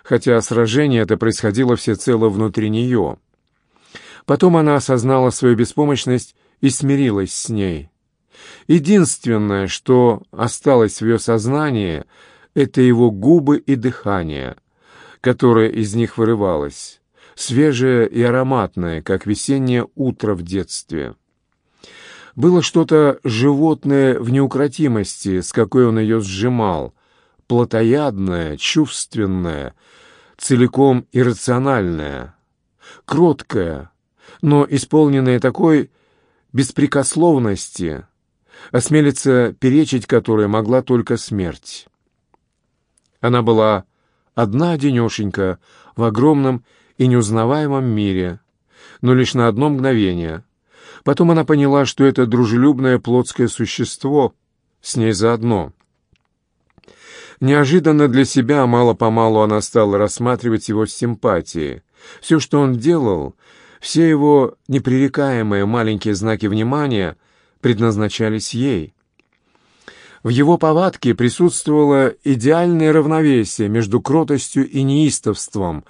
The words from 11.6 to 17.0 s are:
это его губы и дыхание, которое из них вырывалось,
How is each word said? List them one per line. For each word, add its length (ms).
это 280
его 280
губы 480
и 180
дыхание, 800
которое 480
из 260
них 240
вырывалось, 800